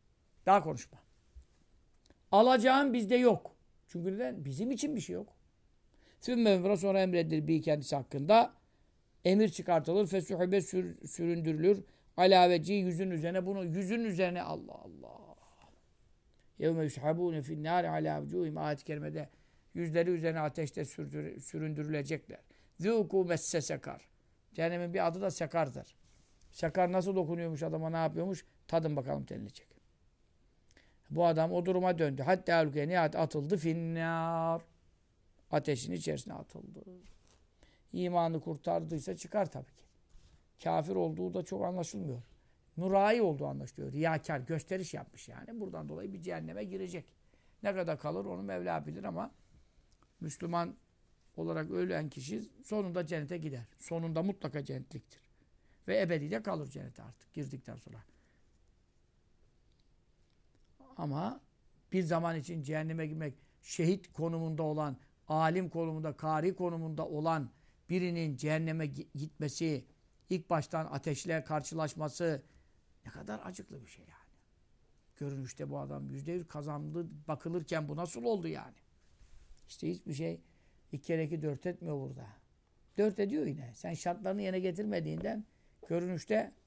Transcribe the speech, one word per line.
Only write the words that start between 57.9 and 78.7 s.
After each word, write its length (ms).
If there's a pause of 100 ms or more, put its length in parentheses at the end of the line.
Ama 440 (500)
bir 120
zaman 360
için 240
cehenneme 440
girmek, 260 (280)
şehit 520
konumunda 500
olan, 340 (300)
alim 420
konumunda, 480
kari 380
konumunda 520
olan 440 (380)
birinin 480
cehenneme 480
gi-, 300
gitmesi, 720 (440)
ilk 200
baştan 360
ateşle 580
karşılaşması 1000 (640)
ne 60
kadar 320
acıklı 380
bir 60
şey 180
yani. 100 (1000)
Görünüşte 540
bu 100
adam 300
yüzde 220
yüz 160
kazandı 600 (200)
bakılırken 600
bu 80
nasıl 280
oldu 240
yani? 280 (920)